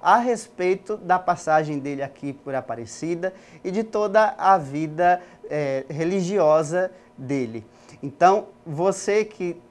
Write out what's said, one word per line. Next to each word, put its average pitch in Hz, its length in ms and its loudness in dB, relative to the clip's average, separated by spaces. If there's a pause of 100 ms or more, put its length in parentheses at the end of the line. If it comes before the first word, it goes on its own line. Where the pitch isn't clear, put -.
a 190 160 4
respeito 214 800 -2
da 185 200 0
passagem 156 600 0
dele 139 240 -6
aqui 139 300 -10
por 139 240 -8
Aparecida 151 760 -6 (300)
e 185 80 -6
de 214 140 -2
toda 214 520 2
a 190 220 6
vida, 160 640 0 (260)
eh, 139 400 -2
religiosa 170 1000 0 (260)
dele. 123 480 -6 (380)
Então, 175 440 2 (200)
você 190 580 0
que 175 460 -8